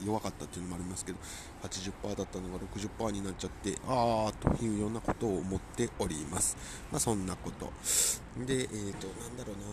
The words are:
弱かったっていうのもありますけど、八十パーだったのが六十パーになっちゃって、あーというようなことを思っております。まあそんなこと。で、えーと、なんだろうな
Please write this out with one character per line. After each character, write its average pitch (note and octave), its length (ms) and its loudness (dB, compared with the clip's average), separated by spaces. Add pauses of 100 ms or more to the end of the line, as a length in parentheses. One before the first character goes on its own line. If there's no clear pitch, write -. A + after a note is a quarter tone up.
弱 G#2+ 160 4
か G2+ 120 -2
っ - 20 -2
た - 140 -8
っ - 20 -6
て - 80 -10
い F2+ 40 -4
う - 20 -2
の F2+ 80 -4
も F2+ 60 -2
あ - 20 -2
り F2 80 -2
ま F#2 100 -4
す - 80 -4
け - 80 -6
ど、 F2 60 -8 (420)
八 F#2+ 220 -4
十 G2 80 -2
パ G2+ 180 -4
ー G2 80 0
だ G2 80 0
っ - 20 -4
た F#2+ 140 -6
の F#2 80 -4
が F2+ 100 -2
六 F#2+ 220 -4
十 G#2 80 -2
パ A2+ 180 0
ー G#2+ 40 2
に G2+ 120 0
な G2 100 -2
っ - 20 -6
ち - 100 -4
ゃ F#2 40 0
っ - 20 -8
て、 - 360 -2
あ A#2 460 6
ー - 240 4
と - 80 0
い G#2+ 140 2
う - 20 4
よ G#2 60 4
う G#2+ 60 0
な A2+ 100 -2
こ - 100 0
と - 140 0
を G2 100 4
思 F#2+ 220 2
っ - 20 -6
て - 380 0
お G#2 100 4
り D#2 220 -2
ま F2+ 100 0
す。 - 160 4 (340)
ま D#3+ 60 0
あ D3 40 4
そ A#2+ 120 4
ん G2 140 2
な F2+ 100 0
こ - 140 -4
と。 - 160 -6 (800)
で、 C3 160 4
え B2+ 40 -2
ー G#2 280 -4
と、 F#2+ 140 -6
な F#2+ 200 -8
ん B2 80 -8
だ B2+ 80 -8
ろ G#2+ 80 -6
う G2 40 -6
な G2+ 60 -6 (100)